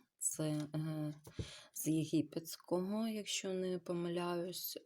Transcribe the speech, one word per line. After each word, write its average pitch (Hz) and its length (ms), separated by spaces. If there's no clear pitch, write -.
це, 151 560
е, 151 380
з - 140
єгипетського, 165 1200
якщо 202 460
не 185 260
помиляюсь, 175 1080